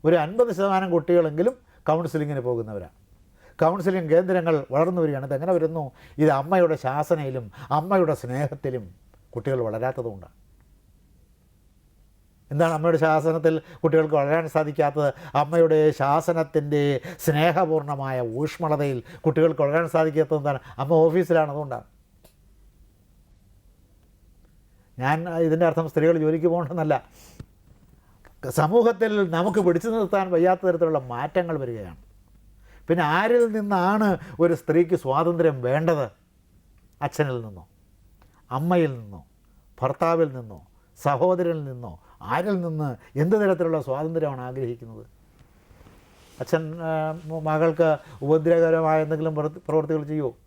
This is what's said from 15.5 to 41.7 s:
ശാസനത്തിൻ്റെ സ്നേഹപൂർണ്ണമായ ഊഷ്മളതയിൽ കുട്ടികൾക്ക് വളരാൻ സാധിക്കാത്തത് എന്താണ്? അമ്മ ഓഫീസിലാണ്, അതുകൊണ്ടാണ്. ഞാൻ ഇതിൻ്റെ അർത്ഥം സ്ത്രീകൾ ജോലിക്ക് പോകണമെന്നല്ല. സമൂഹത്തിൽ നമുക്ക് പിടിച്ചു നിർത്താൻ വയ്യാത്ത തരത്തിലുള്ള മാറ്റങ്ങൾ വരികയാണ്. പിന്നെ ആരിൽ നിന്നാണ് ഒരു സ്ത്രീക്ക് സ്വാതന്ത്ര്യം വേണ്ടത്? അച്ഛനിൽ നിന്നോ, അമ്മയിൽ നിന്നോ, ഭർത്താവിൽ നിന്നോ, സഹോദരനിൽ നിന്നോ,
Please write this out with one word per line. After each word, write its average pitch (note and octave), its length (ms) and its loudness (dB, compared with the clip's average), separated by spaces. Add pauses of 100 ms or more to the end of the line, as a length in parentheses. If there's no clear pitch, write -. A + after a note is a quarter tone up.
ശാസനത്തിൻ്റെ D3 1000 0 (240)
സ്നേഹപൂർണ്ണമായ D3 920 0 (220)
ഊഷ്മളതയിൽ D3 640 -2 (220)
കുട്ടികൾക്ക് D#3+ 360 2
വളരാൻ D#3 260 0
സാധിക്കാത്തത് D#3 540 0
എന്താണ്? C#3 180 -2 (180)
അമ്മ C#3 160 -2
ഓഫീസിലാണ്, D#3+ 580 4
അതുകൊണ്ടാണ്. C#3 360 -10 (3000)
ഞാൻ D#3 300 0 (180)
ഇതിൻ്റെ D#3+ 180 2
അർത്ഥം D#3+ 240 0
സ്ത്രീകൾ E3 280 2
ജോലിക്ക് D#3 300 0
പോകണമെന്നല്ല. D#3+ 480 0 (1500)
സമൂഹത്തിൽ G#3 800 2
നമുക്ക് F3+ 300 0
പിടിച്ചു F3+ 300 2
നിർത്താൻ G3 420 0
വയ്യാത്ത F3+ 340 2
തരത്തിലുള്ള E3 340 2
മാറ്റങ്ങൾ D3 580 -4
വരികയാണ്. A2 400 -8 (920)
പിന്നെ E3+ 140 2
ആരിൽ A3 440 2
നിന്നാണ് G3+ 720 0 (220)
ഒരു E3+ 140 4
സ്ത്രീക്ക് E3 420 2
സ്വാതന്ത്ര്യം D#3 640 0
വേണ്ടത്? C#3+ 480 0 (920)
അച്ഛനിൽ C#3 400 -4
നിന്നോ, G2 260 -18 (840)
അമ്മയിൽ D3+ 480 0
നിന്നോ, G2 260 -18 (560)
ഭർത്താവിൽ D#3+ 540 0
നിന്നോ, A2 320 -16 (340)
സഹോദരനിൽ E3 640 0
നിന്നോ, A#2+ 380 -14 (200)